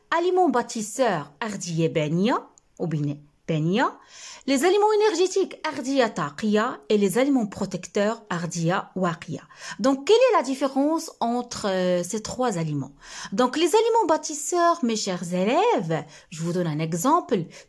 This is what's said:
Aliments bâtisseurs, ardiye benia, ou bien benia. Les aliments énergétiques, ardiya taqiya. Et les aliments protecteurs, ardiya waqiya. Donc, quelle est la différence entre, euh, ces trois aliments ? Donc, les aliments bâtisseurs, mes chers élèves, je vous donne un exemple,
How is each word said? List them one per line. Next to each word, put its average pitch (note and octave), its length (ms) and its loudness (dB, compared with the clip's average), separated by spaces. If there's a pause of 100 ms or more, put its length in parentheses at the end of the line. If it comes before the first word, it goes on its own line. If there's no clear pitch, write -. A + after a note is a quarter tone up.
(100)
Aliments F4+ 380 2
bâtisseurs, A3+ 920 -2
ardiye E3 480 -2
benia, E3+ 580 0 (320)
ou F3+ 80 -4
bien D3 300 -2 (300)
benia. E3+ 520 -2 (480)
Les C4+ 180 2
aliments G4+ 280 4
énergétiques, G4+ 640 2 (100)
ardiya C4+ 440 0
taqiya. G#3 760 -2
Et G#3+ 80 4
les G3+ 220 2
aliments C4 280 2
protecteurs, G#3 840 -4
ardiya E3+ 640 -2
waqiya. E3+ 480 -4 (380)
Donc, C4+ 260 0
quelle G#4 100 6
est A#4+ 200 6
la D#4+ 60 2
différence C#4 680 -2 (100)
entre, A#3+ 460 -4
euh, F3+ 360 2
ces G#3+ 200 -6
trois A#3 360 -2
aliments ? D3 340 -4 (400)
Donc, B3 240 2
les E4 180 2
aliments A4+ 320 4
bâtisseurs, E4 800 0
mes A3+ 120 0
chers F3+ 380 -4
élèves, G#3 720 2 (260)
je D#3+ 120 -10
vous E3+ 100 -2
donne F3 140 0
un D3+ 120 -2
exemple, F#3 640 0 (240)